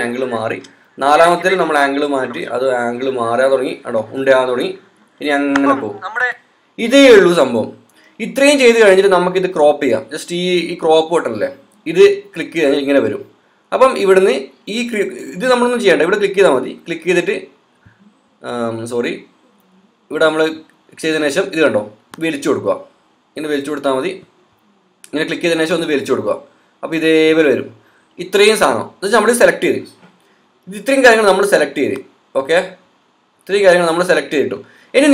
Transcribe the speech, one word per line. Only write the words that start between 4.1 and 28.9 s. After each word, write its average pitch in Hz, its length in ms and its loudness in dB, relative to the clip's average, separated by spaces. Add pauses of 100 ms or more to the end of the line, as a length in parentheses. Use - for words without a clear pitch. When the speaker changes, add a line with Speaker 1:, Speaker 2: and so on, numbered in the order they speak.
Speaker 1:
ഉണ്ടാകാൻ 131 340 2
തുടങ്ങി. 139 200 -4 (500)
ഇനി 147 180 -4
അങ്ങനെ 139 440 0
പോകും. 101 140 -10 (100)
Speaker 2:
നമ്മുടെ 247 220 -6 (560)
Speaker 1:
ഇതേ 262 180 4 (140)
ഉള്ളൂ 175 140 6 (100)
സംഭവം. 120 280 -2 (580)
ഇത്രയും 277 360 2
ചെയ്ത് 233 200 6
കഴിഞ്ഞിട്ട് 196 320 6
നമുക്കിത് 180 420 0
ക്രോപ്പ് 147 280 2
ചെയ്യാം. 113 180 0 (100)
just - 180 -12 (100)
ഈ, 180 40 -4 (280)
ഈ - 100 -8
ക്രോപ്പ് 160 320 2
ബട്ടൺ 135 220 -2
അല്ലേ, 92 140 -4 (420)
ഇത് 185 120 6 (300)
ക്ലിക്ക് 160 200 -10
ചെയ്ത് 160 120 0
കഴിഞ്ഞാൽ 143 180 0
ഇങ്ങനെ 139 220 2
വരും. 104 160 -6 (520)
അപ്പം 247 180 4 (120)
ഇവിടുന്ന് 190 300 0 (400)
ഈ 233 40 -6 (120)
ക്രി-, 202 200 -4 (260)
ഇത് 190 160 -8
നമ്മളൊന്നും 247 320 0
ചെയ്യണ്ട, 156 220 4
ഇവിടെ 202 160 0
ക്ലിക്ക് 196 160 -2
ചെയ്താൽ 175 180 4
മതി. - 160 -6 (140)
ക്ലിക്ക് 165 220 -10
ചെയ്തിട്ട്, 180 280 -2 (1120)
ആം, 117 280 -6 (140)
സോറി, 123 200 -4 (1000)
ഇവിടെ 151 180 -2
നമ്മൾ 156 140 0 (440)
ക്ലിക്ക് - 180 -18
ചെയ്തതിന് 156 260 -2
ശേഷം 175 240 -2
ഇത് 160 120 -2
കണ്ടോ 110 160 0 (420)
വലിച്ചു 156 260 -6
കൊടുക്കുക. 95 240 -2 (580)
ഇങ്ങനെ 151 220 -12
വലിച്ചു 143 180 -6
കൊടുത്താൽ 139 260 -4
മതി. 127 140 -6 (960)
ഇങ്ങനെ 151 180 -4
ക്ലിക്ക് 165 180 -6
ചെയ്തതിന് 160 200 0
ശേഷം 170 120 -2
ഒന്ന് 156 160 -6
വലിച്ചു 135 200 -4
കൊടുക്കുക. 104 220 -4 (460)
അപ്പോൾ 151 180 -8
ഇതേപോലെ 160 520 2
വരും. - 160 -4 (560)
ഇത്രയും 208 380 2
സാധനം 117 240 0
എന്ന് - 200 -14